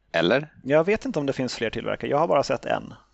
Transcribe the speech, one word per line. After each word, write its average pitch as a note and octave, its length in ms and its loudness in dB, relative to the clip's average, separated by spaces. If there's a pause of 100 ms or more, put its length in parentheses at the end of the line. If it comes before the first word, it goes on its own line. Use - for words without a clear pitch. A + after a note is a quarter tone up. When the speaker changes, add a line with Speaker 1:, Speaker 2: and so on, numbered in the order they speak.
(120)
Speaker 1:
eller? G#2 400 2 (120)
Speaker 2:
Jag D3+ 200 4
vet G#3 200 0
inte B3 140 -2
om C#3+ 80 -2
det C3+ 60 0
finns B2 220 -4
fler A2 160 -2
tillverkare. A2 400 -4
Jag C#3 80 2
har E3+ 100 2
bara D3 140 4
sett B2+ 220 -2
en. - 300 -4 (200)